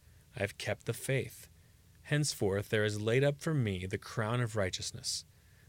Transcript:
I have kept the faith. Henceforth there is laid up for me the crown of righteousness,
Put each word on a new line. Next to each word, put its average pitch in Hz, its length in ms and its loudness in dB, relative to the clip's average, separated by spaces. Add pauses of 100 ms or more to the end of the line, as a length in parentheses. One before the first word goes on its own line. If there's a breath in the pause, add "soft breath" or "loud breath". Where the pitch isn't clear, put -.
(340 soft breath)
I - 60 -4
have 101 160 -2
kept - 300 -4
the 117 80 -2
faith. - 520 -4 (580 soft breath)
Henceforth 107 640 0
there 107 160 4
is 104 160 -2
laid 117 200 4
up 143 160 4
for 165 140 -2
me 104 320 2
the 95 140 -2
crown 117 420 -2
of 113 160 -2
righteousness, - 680 -4 (420 soft breath)